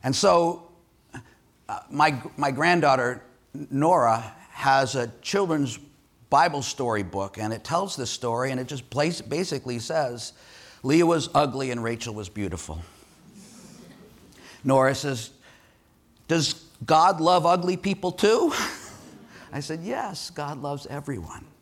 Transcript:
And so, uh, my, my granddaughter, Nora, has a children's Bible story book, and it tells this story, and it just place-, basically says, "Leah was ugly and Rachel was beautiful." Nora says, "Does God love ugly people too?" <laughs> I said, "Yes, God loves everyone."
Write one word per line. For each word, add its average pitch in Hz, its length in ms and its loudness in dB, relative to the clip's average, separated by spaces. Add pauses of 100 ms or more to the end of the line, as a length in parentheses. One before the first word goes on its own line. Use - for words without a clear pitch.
And 131 100 0
so, 175 560 2 (1000)
uh, - 100 -6 (100)
my, 143 320 2 (140)
my 143 160 -2
granddaughter, 139 720 2 (300)
Nora, 139 800 2 (180)
has 135 440 2
a 120 120 -2 (140)
children's 160 580 -2 (500)
Bible 147 320 4
story 113 420 -2
book, 98 340 -8
and 107 160 -6
it 110 100 -12
tells 180 320 -4
this 120 140 -6
story, 123 420 -4
and 127 80 -4
it 127 80 -8
just 131 220 -12
place-, 160 320 -2
basically 131 580 -6
says, 123 540 -4 (500)
"Leah 160 220 4
was 165 280 2
ugly 135 380 0
and 120 100 -4
Rachel 113 320 -6
was 104 140 -8
beautiful." 87 540 -8 (1800)
Nora 135 300 4
says, 131 380 -6 (960)
"Does - 380 0 (200)
God 165 360 6
love 170 240 6
ugly 180 320 2
people 180 340 -2
too?" 220 420 4 (480)
<laughs> - 520 -20
I 147 80 -8
said, 156 220 -8
"Yes, 214 480 -8
God 147 300 -8
loves 143 260 -6
everyone." 139 580 -10 (160)